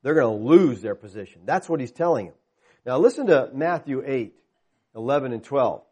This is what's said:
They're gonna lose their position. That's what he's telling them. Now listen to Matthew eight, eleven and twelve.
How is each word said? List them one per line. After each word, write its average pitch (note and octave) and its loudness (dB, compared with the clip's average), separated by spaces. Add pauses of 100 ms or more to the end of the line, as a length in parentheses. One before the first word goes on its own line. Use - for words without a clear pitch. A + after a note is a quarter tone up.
They're D3 -2
gonna A#2+ 2
lose B2+ 4
their G#2 -6
position. G2 -16
That's E3+ -4
what D#3+ -2
he's A#2+ -10
telling D#3 0
them. E2 -20 (520)
Now B2+ -2
listen C4 2
to C#3 4
Matthew C#3+ -4
eight, B2+ -6 (600)
eleven B2+ -4
and A2+ -8
twelve. A#2+ -2